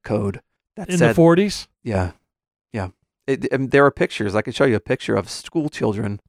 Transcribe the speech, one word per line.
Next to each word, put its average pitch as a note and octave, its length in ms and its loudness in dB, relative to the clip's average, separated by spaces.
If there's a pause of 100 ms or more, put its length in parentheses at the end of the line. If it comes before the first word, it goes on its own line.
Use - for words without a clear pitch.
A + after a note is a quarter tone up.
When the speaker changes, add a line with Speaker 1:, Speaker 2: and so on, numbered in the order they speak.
Speaker 1:
code G#2 380 -4 (360)
that F3+ 120 -12
Speaker 2:
In F3+ 80 0
Speaker 1:
said B2 140 4
Speaker 2:
the - 20 -4
forties? E3+ 540 4 (160)
Speaker 1:
Yeah, F#2 280 -2 (640)
yeah. F#2+ 160 -6 (380)
It, - 240 -4
and C3+ 200 -2
there C#3 140 6
are C#3 60 4
pictures. G#2+ 440 -4
I G#2+ 60 2
could A#2+ 140 -10
show D3 100 2
you B2 100 2
a G2+ 60 -2
picture - 340 -4
of G2+ 140 -2
school - 400 -6
children G#2 600 -4